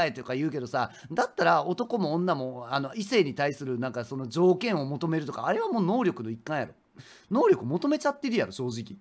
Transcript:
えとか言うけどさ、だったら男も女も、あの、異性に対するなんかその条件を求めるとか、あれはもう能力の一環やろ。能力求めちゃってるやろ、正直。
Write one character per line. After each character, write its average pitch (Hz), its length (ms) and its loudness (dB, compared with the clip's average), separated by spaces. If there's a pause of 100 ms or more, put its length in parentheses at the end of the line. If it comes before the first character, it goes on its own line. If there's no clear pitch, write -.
え 151 80 2
と 127 120 -10
か 127 120 -4
言 147 120 0
う 139 40 -2
け 143 80 -4
ど 123 80 -6
さ、 120 240 -2 (200)
だ 214 140 0
っ - 80 -10
た - 120 0
ら 170 200 6
男 226 320 -2
も 156 160 0
女 175 220 2
も、 127 340 -6
あ 135 100 0
の、 139 140 -6
異 220 100 -6
性 202 200 4
に 139 100 0
対 143 200 0
す 143 120 -10
る 127 140 -2
な 127 100 -2
ん - 40 -6
か 120 120 -6
そ 135 120 -10
の 135 100 -6
条 175 300 4
件 214 200 0
を 139 80 -2
求 143 220 -4
め 160 120 2
る 151 60 -6
と - 80 -8
か、 117 140 -4
あ 180 60 2
れ 403 80 2
は 440 80 0
も 233 100 0
う 190 40 4
能 226 200 2
力 156 200 0
の 110 60 -6
一 113 140 -6
環 156 160 -2
や 117 60 -2
ろ。 - 80 -18 (580)
能 277 160 4
力 359 180 4
求 165 220 0
め 294 120 2
ち - 60 -6
ゃ 285 40 4
っ 277 100 -4
て 269 100 -4
る 226 60 0
や 147 100 2
ろ、 92 60 -12
正 123 160 -6
直。 117 340 -8